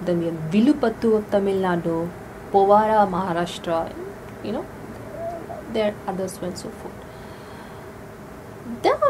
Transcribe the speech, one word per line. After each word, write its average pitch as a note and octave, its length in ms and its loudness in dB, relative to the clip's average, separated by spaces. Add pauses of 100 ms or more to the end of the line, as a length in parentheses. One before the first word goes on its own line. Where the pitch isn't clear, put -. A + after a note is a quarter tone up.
then F3 160 2
we E3 60 0
have E3 80 -2 (160)
Vilupattu A3+ 680 4
of G#3 140 -2
Tamil G3 260 4
Nadu, E3+ 540 0 (420)
Povara G#3 580 8
Maharashtra, E3+ 800 0 (520)
you G#3 80 -4
know, D#4+ 140 -4 (1080)
there G#3+ 200 2
are - 200 -6
others F#3 300 -4
and F3+ 140 -4
so - 120 -10
forth. - 240 -12 (1900)
Then C5+ 160 4 (120)